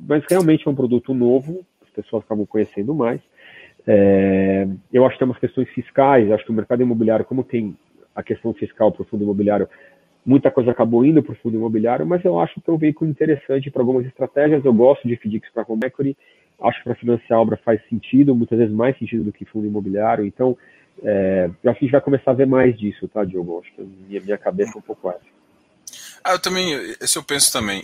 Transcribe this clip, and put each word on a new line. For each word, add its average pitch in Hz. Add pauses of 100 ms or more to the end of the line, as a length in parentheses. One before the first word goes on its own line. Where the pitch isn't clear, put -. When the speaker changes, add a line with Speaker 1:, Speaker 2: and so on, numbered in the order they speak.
Speaker 1:
Mas 147
realmente 170
é 151
um 143
produto 123
novo, 135 (160)
as -
pessoas 107
acabam 104
conhecendo 107
mais. 127 (640)
É, 98 (240)
eu 127
acho 123
que -
tem 131
umas 120
questões 127
fiscais, 131
acho 107
que -
o 113
mercado 120
imobiliário, 113
como 127
tem 110 (400)
a 101
questão 113
fiscal 107
pro 98
fundo 104
imobiliário, 101 (560)
muita 135
coisa 123
acabou 117
indo 156
pro 117
fundo 113
imobiliário, 113
mas 175
eu 175
acho 165
que -
é 165
um 165
veículo 156
interessante 139
pra 131
algumas 123
estratégias. 143
Eu 127
gosto 123
de 117
fidics 110
pra 110
home 110
equity, 139 (440)
acho 127
que -
pra 120
financiar 117
a 113
obra 107
faz 113
sentido, 131
muitas 117
vezes 110
mais 123
sentido 110
do 104
que -
fundo 107
imobiliário. 104
Então, 127 (440)
é, 95 (140)
eu 120
acho 117
que 143
a -
gente 123
vai 139
começar 135
a -
ver 131
mais 127
disso, 101
tá, 104
Diogo? 87
Acho -
que -
a 98 (240)
minha, 98
minha 98
cabeça -
é 110
um 202
pouco -
essa. 180 (1040)
Speaker 2:
Ah, -
eu 180
também, 185 (260)
esse 123
eu 143
penso -
também. 101